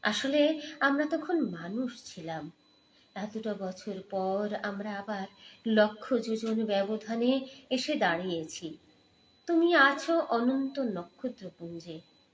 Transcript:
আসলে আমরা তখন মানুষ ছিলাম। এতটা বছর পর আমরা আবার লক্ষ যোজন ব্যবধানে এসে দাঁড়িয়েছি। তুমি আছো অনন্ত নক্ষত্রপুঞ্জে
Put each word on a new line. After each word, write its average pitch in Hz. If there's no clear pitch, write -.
আসলে 269
আমরা 277
তখন 320
মানুষ 190
ছিলাম। 160
এতটা 214
বছর 190
পর 190
আমরা 202
আবার 196
লক্ষ 214
যোজন 220
ব্যবধানে 214
এসে 262
দাঁড়িয়েছি। 175
তুমি 339
আছো 285
অনন্ত 269
নক্ষত্রপুঞ্জে 175